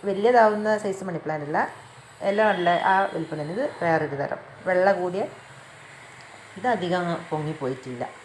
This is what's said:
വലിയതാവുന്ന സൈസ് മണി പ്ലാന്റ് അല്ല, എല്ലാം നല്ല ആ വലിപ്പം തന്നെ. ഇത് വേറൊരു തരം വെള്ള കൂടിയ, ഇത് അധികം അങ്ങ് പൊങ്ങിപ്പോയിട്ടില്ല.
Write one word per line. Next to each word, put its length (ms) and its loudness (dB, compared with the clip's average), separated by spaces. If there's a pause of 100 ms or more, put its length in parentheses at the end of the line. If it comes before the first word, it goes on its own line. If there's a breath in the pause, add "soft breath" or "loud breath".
വലിയതാവുന്ന 720 4
സൈസ് 260 -4
മണി 160 -6
പ്ലാന്റ് 240 -6
അല്ല, 100 -2 (720)
എല്ലാം 240 4
നല്ല 160 2 (240)
ആ 20 6 (200)
വലിപ്പം 260 -6
തന്നെ. 160 -6
ഇത് 80 -2 (180)
വേറൊരു 400 2
തരം 180 -4 (280)
വെള്ള 200 4 (120)
കൂടിയ, 220 -2 (1400)
ഇത് 160 -2
അധികം 280 -2
അങ്ങ് 140 -2 (140)
പൊങ്ങിപ്പോയിട്ടില്ല. 760 -6 (200)